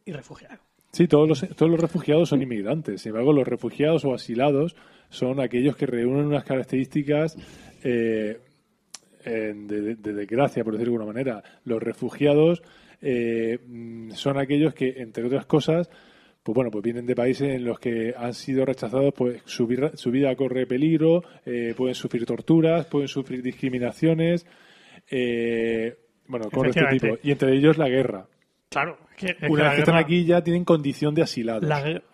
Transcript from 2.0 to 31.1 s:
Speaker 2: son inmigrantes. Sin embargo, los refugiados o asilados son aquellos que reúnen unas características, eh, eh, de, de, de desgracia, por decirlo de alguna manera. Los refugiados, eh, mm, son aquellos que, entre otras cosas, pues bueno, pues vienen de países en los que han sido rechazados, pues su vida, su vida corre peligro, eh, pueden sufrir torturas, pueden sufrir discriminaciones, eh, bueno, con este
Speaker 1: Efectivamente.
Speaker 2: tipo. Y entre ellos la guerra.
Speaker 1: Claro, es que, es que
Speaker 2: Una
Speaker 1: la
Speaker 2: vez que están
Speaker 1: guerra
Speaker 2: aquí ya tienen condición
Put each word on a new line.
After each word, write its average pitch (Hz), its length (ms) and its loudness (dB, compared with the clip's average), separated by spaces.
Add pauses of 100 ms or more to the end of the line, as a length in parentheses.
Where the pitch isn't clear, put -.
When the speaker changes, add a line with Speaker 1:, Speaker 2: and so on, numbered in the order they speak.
Speaker 2:
son 139 100 2
inmigrantes. 117 640 -4
Sin 110 80 -10
embargo, 123 240 2
los 135 120 4
refugiados 139 600 0
o 131 80 -2
asilados 139 600 0 (340)
son 131 320 -4
aquellos 123 360 0
que 143 100 -4
reúnen 123 400 0
unas 147 160 0
características, 143 960 -2 (480)
eh, 113 560 -2 (840)
eh, 110 300 -4
de, 104 260 -6
de, 107 160 -4
de 107 180 -8
desgracia, 113 500 -2
por 110 80 -4
decirlo 117 220 -2
de - 80 -2
alguna 107 100 -10
manera. 120 300 -6 (220)
Los 113 180 -2
refugiados, 147 800 2 (380)
eh, 117 680 -2
mm, 113 460 -16
son 139 260 -2
aquellos 143 360 2
que, 131 280 -4
entre 113 220 -8
otras 127 220 -2
cosas, 156 440 0 (520)
pues 110 120 -4
bueno, 123 180 0
pues 104 100 -6
vienen 117 240 -4
de 123 80 0
países 131 400 -2
en 123 100 -6
los 117 140 -4
que 117 380 -4
han 120 180 -8
sido 131 300 -2
rechazados, 131 500 0
pues 123 300 -2
su - 220 -2
vida, 127 280 -2
su 127 160 -6
vida 131 240 2
corre 127 320 -2
peligro, 160 560 2 (220)
eh, 120 320 -4
pueden 127 180 -2
sufrir 120 300 -4
torturas, 160 600 2
pueden 143 220 -2
sufrir 131 340 -8
discriminaciones, 147 1040 0 (640)
eh, 117 840 -2 (300)
bueno, 117 240 -6
con 131 160 0
este 127 140 2
Speaker 1:
Efectivamente. 135 360 2
Speaker 2:
tipo. - 120 -6
Y 143 40 4
entre 135 240 4
ellos 151 220 6
la 147 100 2
guerra. 120 380 0 (420)
Speaker 1:
Claro, 147 300 -4 (140)
es - 40 -20
que, 190 140 -8
es 170 60 -2
que 147 100 -6
Speaker 2:
Una 151 180 4
Speaker 1:
la 151 60 6
Speaker 2:
vez 143 60 2
que 147 60 2
están 165 120 6
Speaker 1:
guerra 165 120 6
Speaker 2:
aquí 175 180 4
ya 175 180 4
tienen 170 220 0
condición 147 500 2